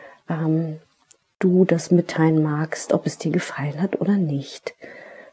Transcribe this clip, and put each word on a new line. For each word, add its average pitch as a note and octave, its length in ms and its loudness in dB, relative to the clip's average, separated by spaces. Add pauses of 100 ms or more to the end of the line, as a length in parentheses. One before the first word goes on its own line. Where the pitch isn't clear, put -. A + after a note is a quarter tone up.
(280)
ähm, D#3+ 520 -2 (580)
du F#3 260 4
das F#3 260 0
mitteilen D#3+ 520 4
magst, D3+ 520 -2
ob - 120 0
es - 120 -6
dir E3 120 -4
gefallen D3 500 -4
hat F#3+ 200 -2
oder G3+ 160 2
nicht. D3 580 -4 (580)